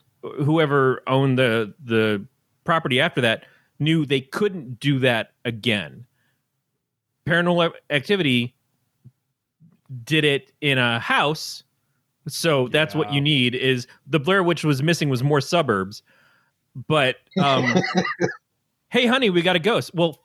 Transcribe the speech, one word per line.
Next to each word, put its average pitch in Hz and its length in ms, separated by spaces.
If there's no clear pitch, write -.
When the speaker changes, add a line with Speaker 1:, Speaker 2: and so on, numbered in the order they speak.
Speaker 1:
whoever 139 840
owned 135 300
the, 113 360
the 110 420
property 160 380
after 165 180
that, 113 240
knew 156 260
they 139 160
couldn't 180 580
do 139 200
that 120 320
again. 107 640
Paranormal 170 460
Activity 143 680
did 156 180
it 139 380
in 139 160
a 120 240
house, 160 600
so 135 400
that's 151 260
what 151 140
Speaker 2:
Yeah. 139 60
Speaker 1:
you 139 60
need. 131 340
Is 127 320
the 147 140
Blair 190 200
Witch 170 220
was 143 180
missing 156 280
was 123 120
more 143 200
suburbs, 104 600
but, 139 300
um, 135 240
Speaker 3:
<laughs> - 600
Speaker 1:
"Hey, 247 180
honey, 247 220
we 175 120
got 175 160
a - 20
ghost." 165 340
Well, 165 320